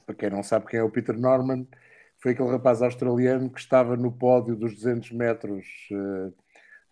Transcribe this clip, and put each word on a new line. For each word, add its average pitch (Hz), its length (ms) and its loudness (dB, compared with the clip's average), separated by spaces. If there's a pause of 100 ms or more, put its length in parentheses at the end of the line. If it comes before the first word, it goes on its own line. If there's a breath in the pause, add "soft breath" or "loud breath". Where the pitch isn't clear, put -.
para 107 100 -12
quem 104 160 -4
não 98 120 -4
sabe 107 240 0
quem 117 120 -4
é 113 40 2
o 110 80 0
Peter 113 280 -4
Norman, 127 480 0 (520 soft breath)
foi 127 140 0
aquele 120 180 0
rapaz 123 320 2
australiano 127 680 0
que - 100 -16
estava 123 360 2
no 120 160 -2
pódio 123 420 2
dos 110 200 -4
duzentos 117 360 -4
metros, 113 560 -4 (240)
eh, 98 400 -6 (600 soft breath)